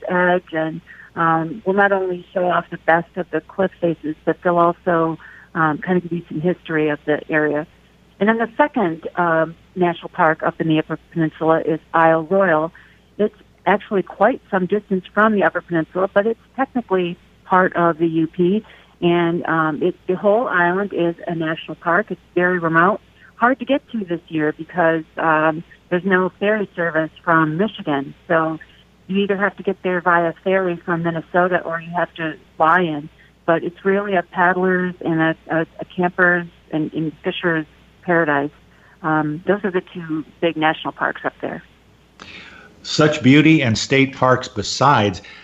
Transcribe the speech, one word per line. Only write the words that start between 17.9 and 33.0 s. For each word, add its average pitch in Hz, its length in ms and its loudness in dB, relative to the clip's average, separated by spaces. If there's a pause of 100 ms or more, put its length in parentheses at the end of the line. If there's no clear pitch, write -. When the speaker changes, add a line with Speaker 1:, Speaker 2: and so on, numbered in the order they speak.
Speaker 1:
the 165 100 2
U 160 200 0
P. 185 360 0 (380)
And, 170 460 0
um, 156 360 -2
it, 175 120 0 (120)
the 185 80 0
whole 208 320 2
island 185 460 0
is 170 220 -2 (120)
a 170 80 -4
national 165 400 -6
park. 175 360 -2
It's 185 100 -10 (140)
very 180 240 2
remote, 165 420 2 (340)
hard 254 240 2
to 240 60 -10
get 269 240 -2
to 220 160 -6
this 170 240 -6
year 151 240 -2
because, 165 500 -2 (140)
um, 160 460 0 (260)
there's 175 160 -2
no 185 240 2 (100)
ferry 208 360 -2
service 160 360 -2 (120)
from 160 340 2
Michigan. 151 580 -4 (120)
So 160 320 0 (480)
you 190 100 -4
either 196 180 0
have 190 220 -2
to 190 60 -14
get 190 200 -4
there 180 180 -2
via 170 320 2 (100)
ferry 185 340 0
from 170 260 -4
Minnesota 175 580 0
or 165 200 -8
you 165 100 -14
have 170 240 -4
to 160 220 -8 (200)
fly 165 240 4
in. 156 280 -4 (360)